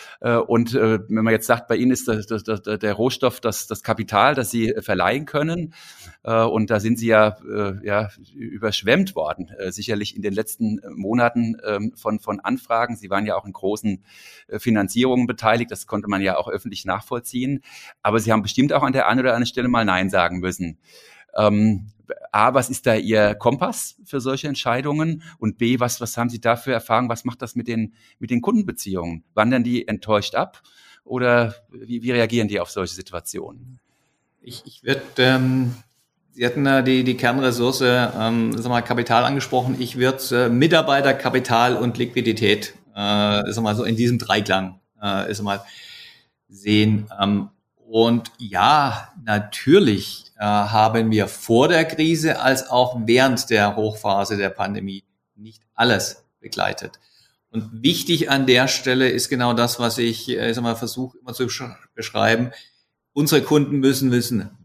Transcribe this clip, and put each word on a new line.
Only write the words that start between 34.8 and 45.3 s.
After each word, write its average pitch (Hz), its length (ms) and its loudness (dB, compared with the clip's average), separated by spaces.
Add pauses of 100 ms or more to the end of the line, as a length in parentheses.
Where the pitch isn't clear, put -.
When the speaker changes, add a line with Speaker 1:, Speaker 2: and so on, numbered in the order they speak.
Speaker 2:
würd, 127 200 -2 (160)
ähm, 127 580 2 (560)
Sie 120 120 -4
hatten, 139 220 0
äh, 135 160 4
die, 131 220 2
die 123 120 0
Kernressource, 127 680 0
ähm, 113 720 0
sag 117 120 -6
mal, 120 140 0
Kapital 120 420 2
angesprochen. 127 540 -2
Ich 123 180 -8
würd, 131 360 0
äh, 123 160 2
Mitarbeiter, 139 640 4
Kapital 123 640 2
und 117 200 -2
Liquidität, 113 800 0 (200)
äh, 104 580 0
sag 113 100 -2
mal, 107 140 0
so 120 80 -2
in 113 100 0
diesem 120 240 2
Dreiklang, 95 600 -2 (200)
äh, 98 320 -4